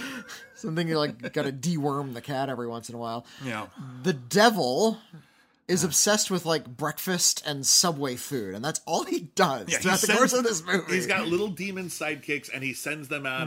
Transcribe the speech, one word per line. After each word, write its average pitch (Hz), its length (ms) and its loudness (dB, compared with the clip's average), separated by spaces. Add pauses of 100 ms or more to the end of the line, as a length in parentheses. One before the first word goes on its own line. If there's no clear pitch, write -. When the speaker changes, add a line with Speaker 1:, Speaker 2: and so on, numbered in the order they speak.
(100)
Speaker 1:
<laughs> - 460 -14
Something 165 340 -2
like, 147 420 0
gotta 143 200 -2
deworm 139 600 -2
the 117 60 -8
cat 139 280 -2
every 120 180 -4
once 117 220 -6
in 117 80 -10
a - 20 -10
while. 117 260 -6 (200)
Speaker 2:
Yeah. 107 220 -6 (360)
Speaker 1:
The 180 100 2
devil 175 840 4 (680)
is 170 140 4
Speaker 2:
Yeah. 185 60 4
Speaker 1:
obsessed 208 420 4
with, 180 160 0
like, 127 300 0
breakfast 160 680 0
and 143 200 -2
Subway 143 500 2
food, 110 400 -4
and 110 80 -6
that's 160 220 -4
all 180 180 0
he 359 160 0 (160)
does 139 320 2
Speaker 2:
Yeah, 151 100 2
he - 40 -4
Speaker 1:
throughout 185 180 4
the 214 80 2
Speaker 2:
sends, 208 100 6
Speaker 1:
course 247 140 6
of 247 120 4
this 180 200 0
movie. 180 300 0
Speaker 2:
he's 185 120 0
got 190 220 0
little 185 200 2
demon 185 380 -6
sidekicks, 147 680 -6
and 131 120 -6
he 127 80 -2
sends 147 360 -8
them 139 180 -6
out, 131 200 -2